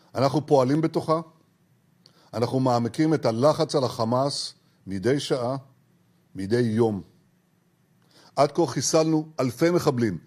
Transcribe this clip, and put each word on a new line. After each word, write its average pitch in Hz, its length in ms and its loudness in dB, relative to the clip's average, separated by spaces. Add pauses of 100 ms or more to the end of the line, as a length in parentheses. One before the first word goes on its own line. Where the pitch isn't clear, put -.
(160)
אנחנו 135 300 0
פועלים 139 360 2
בתוכה, 160 400 -2 (1120)
אנחנו 117 260 -2
מעמיקים 127 540 0
את 139 120 0
הלחץ 139 500 2
על 139 80 0
החמאס 123 680 -2 (340)
מדי 98 320 0
שעה, 131 380 -4 (800)
מדי 98 240 -2
יום. 110 420 0 (1300)
עד 147 160 4
כה 165 160 0
חיסלנו 156 720 0
אלפי 131 300 0
מחבלים 123 580 0